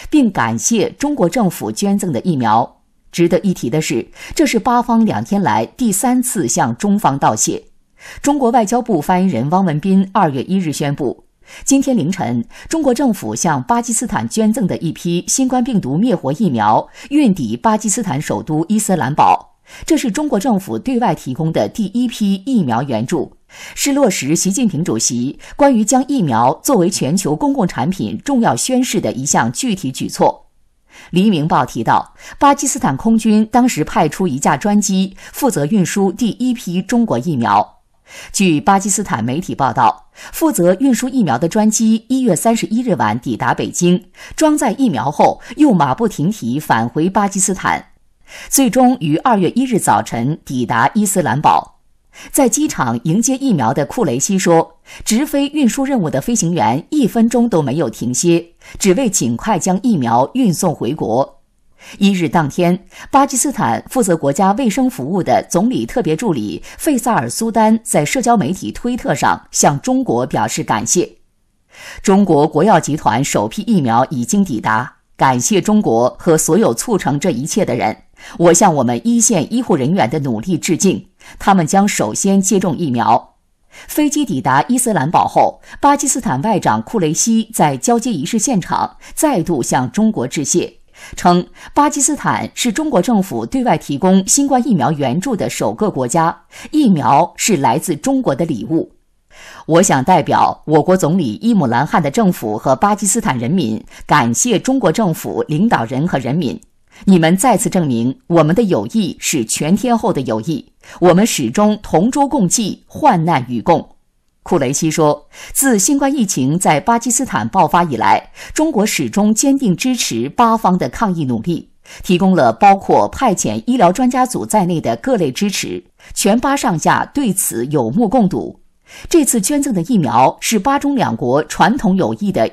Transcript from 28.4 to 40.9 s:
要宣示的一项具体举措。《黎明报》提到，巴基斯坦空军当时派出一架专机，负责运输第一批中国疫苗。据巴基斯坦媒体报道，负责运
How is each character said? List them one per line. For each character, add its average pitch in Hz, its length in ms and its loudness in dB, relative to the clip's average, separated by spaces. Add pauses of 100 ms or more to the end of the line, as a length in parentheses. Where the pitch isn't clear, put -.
要 151 140 2
宣 254 280 0
示 226 180 -2
的 110 100 -2
一 131 140 -6
项 151 260 0
具 240 220 -4
体 135 180 -6
举 - 160 -8
措。 - 380 0 (680)
《黎 190 180 2
明 156 180 0
报》 160 180 0
提 117 180 -8
到， 113 300 0 (240)
巴 285 160 4
基 285 140 -2
斯 277 100 -4
坦 147 200 -2
空 226 200 2
军 214 340 2
当 247 180 4
时 151 140 -2
派 165 260 0
出 185 180 -4
一 131 100 -4
架 156 200 0
专 208 220 0
机， 190 380 -2
负 - 320 -6
责 143 180 -2
运 214 180 2
输 190 260 0
第 208 200 -4
一 247 220 -4
批 185 280 -4
中 233 240 -2
国 127 120 -2
疫 143 180 -4
苗。 104 420 0 (560)
据 170 260 2
巴 196 200 2
基 196 100 -4
斯 196 140 -2
坦 127 200 -4
媒 127 160 -2
体 185 140 -8
报 127 180 0
道， - 420 0
负 - 380 -4
责 180 280 2
运 269 120 2